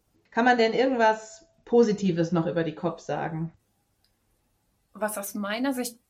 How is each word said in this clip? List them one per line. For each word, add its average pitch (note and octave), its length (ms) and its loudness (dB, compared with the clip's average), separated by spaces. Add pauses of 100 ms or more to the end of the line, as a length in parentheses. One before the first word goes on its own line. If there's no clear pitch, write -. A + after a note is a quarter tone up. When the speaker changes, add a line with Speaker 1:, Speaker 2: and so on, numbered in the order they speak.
(300)
Speaker 1:
Kann A#3 140 0
man B3 140 4
denn A3+ 160 4
irgendwas A#3 720 0 (200)
Positives G3 640 2
noch E3+ 160 0
über E3+ 160 -2
die D#3 140 -6
cop - 240 -8
sagen? D#3+ 500 -6 (1400)
Speaker 2:
Was G#3 260 -6
aus G3+ 160 -10
meiner G#3+ 380 -4
Sicht B3 260 -8 (120)